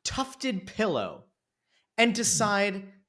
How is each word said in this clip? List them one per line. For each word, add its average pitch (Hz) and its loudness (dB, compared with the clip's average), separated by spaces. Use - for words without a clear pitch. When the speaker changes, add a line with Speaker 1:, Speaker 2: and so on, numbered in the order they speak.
Speaker 1:
tufted 262 -6
pillow 127 -2
and 233 6
Speaker 2:
Hmm. 196 0
Speaker 1:
decide 202 2